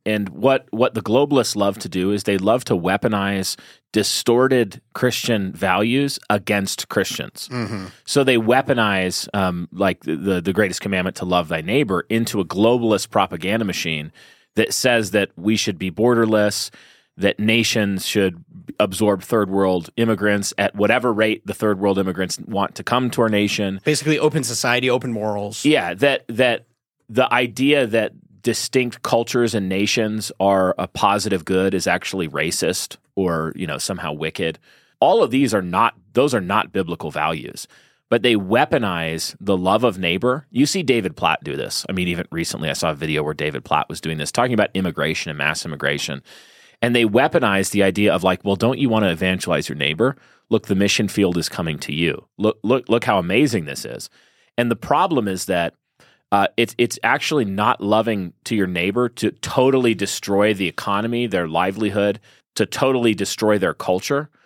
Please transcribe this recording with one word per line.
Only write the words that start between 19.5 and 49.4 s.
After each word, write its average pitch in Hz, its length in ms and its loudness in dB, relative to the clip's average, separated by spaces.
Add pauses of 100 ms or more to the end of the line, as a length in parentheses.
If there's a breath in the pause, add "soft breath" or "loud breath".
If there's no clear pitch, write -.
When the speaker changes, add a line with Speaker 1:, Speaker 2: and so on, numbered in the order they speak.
Speaker 1:
immigrants 104 600 0
at 101 160 0
whatever 113 400 2
rate 110 320 0
the 101 80 -8
third 104 260 0
world 98 180 2
immigrants 92 420 -2
want - 340 -4
to - 100 -12
come 123 240 0
to 120 140 0
our 110 80 2
nation. 101 540 0
Speaker 2:
Basically 151 340 0
open 151 260 0
society, 123 460 0
open 123 220 -2
morals. 104 520 -4
Speaker 1:
Yeah, 113 300 2
that, 139 340 0
that 117 380 0 (420)
the 120 240 2
idea 127 540 2
that 107 260 0 (300)
distinct 123 580 -2
cultures 117 540 0
and 95 160 -2
nations 107 680 -2
are 95 380 4
a 90 100 -2
positive 98 600 0
good 95 260 2
is 90 140 -2
actually 90 420 -2
racist 78 720 -4 (160)
or, 82 420 -2
you 87 100 -6
know, 71 120 -4
somehow 85 340 -6
wicked. 80 460 -4 (420 soft breath)
All 180 220 6
of 117 80 2
these 127 240 2
are 98 80 2
not, 90 320 0 (180)
those 135 220 2
are 101 80 0
not 95 280 -2
biblical 85 400 -4
values, 76 560 -6 (440 soft breath)
but 120 120 2
they 120 120 4
weaponize 95 1080 0
the 98 160 0
love 95 260 2
of 95 160 2
neighbor. 98 520 -2
You 139 160 2
see 185 160 -2
David 117 340 0
Platt 80 260 0
do 69 140 -6
this. - 320 -6
I 92 40 -6
mean, 90 140 -2
even 85 240 -4
recently 80 380 -6
I 69 60 -2
saw 82 160 -2
a 76 40 -6
video 76 280 -4
where 76 100 -4
David 73 320 -6
Platt - 240 -2
was 82 120 -10
doing 80 180 -6
this, 73 120 -6
talking 123 220 0
about 107 220 2
immigration 80 560 -2
and 73 80 -10
mass 76 260 -2
immigration. 71 580 -6 (600 loud breath)
And 120 120 0
they 117 120 6
weaponize 110 640 2
the 101 120 2
idea 98 300 4
of, 90 120 0
like, 92 200 0
"Well, 98 120 2
don't 117 220 0
you 131 120 2
want 110 160 2
to 87 40 2
evangelize 87 600 -2